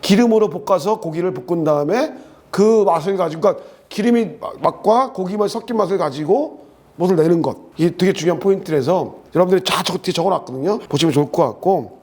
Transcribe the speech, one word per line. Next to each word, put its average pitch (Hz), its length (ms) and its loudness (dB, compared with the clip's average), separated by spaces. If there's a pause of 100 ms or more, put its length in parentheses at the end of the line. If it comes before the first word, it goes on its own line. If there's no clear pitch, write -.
기름으로 220 480 4
볶아서 185 520 -2
고기를 170 340 -4
볶은 170 300 -4
다음에 156 500 0 (360)
그 214 360 4
맛을 170 300 0
가지고, 165 260 -4
그러니까 190 220 0 (240)
기름이 226 520 0
마-, - 120 -10 (100)
맛과 226 500 2
고기 185 240 -6
맛이 202 160 -2
섞인 226 240 -6
맛을 196 220 0
가지고 160 680 -2 (300)
맛을 180 200 2
내는 165 260 4
것. 135 140 -2 (200)
이게 170 200 0
되게 190 160 2
중요한 170 280 0
포인트라서 160 760 0 (180)
여러분들이 180 300 2
다 - 180 -2
저-, 175 160 -4
뒤에 180 140 -6
적어놨거든요. 170 680 -2 (100)
보시면 156 240 0
좋을 143 200 2
것 170 120 2
같고. 135 580 -2